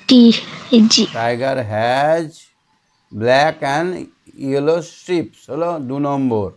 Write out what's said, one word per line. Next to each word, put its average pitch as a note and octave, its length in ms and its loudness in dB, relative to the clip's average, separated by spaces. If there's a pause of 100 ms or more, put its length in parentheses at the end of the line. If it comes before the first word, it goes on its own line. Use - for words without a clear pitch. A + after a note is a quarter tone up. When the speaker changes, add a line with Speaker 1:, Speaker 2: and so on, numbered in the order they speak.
Speaker 1:
টি-, A#3 840 4
জি। A3 240 0
Speaker 2:
Tiger A#2+ 440 -2
has C3 720 -2 (920)
black D3 420 2
and E3 420 -4 (360)
yellow C#3 380 -2
strips, - 720 -8
হলো E3 280 -4
দু C3+ 200 -8
নম্বর। C3 580 -2